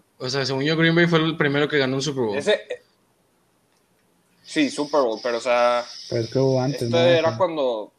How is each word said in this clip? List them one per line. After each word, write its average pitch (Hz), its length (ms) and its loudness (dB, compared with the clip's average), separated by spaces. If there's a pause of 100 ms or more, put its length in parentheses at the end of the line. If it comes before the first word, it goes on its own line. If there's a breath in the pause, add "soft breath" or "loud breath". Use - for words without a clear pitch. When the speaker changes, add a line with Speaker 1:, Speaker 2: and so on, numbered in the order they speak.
(180)
Speaker 1:
O 127 100 -8
sea, 135 160 -2
según 135 200 -2
yo, 160 120 0
Green 165 180 4
Bay 170 120 6
fue 170 140 4
el 160 160 -2
primero 147 320 2
que 147 100 0
ganó 131 180 2
un 139 60 -2
Super 135 220 -2
Bowl. 104 140 -2
Speaker 2:
Ese, 175 160 0
eh, - 280 -8 (1600)
sí, 147 280 0
Super 147 320 -2
Bowl, 110 200 -2
pero, 117 160 -2
o - 20 -8
sea, 120 440 2 (240)
Speaker 3:
Pero 117 140 -2
es 113 100 -8
que 135 60 -2
hubo 131 220 2
antes, 127 220 -4
Speaker 2:
esto 117 140 -2
Speaker 3:
¿no? 170 80 4
Speaker 2:
era 165 240 4
Speaker 3:
Ajá. 117 100 -6
Speaker 2:
cuando 131 600 -2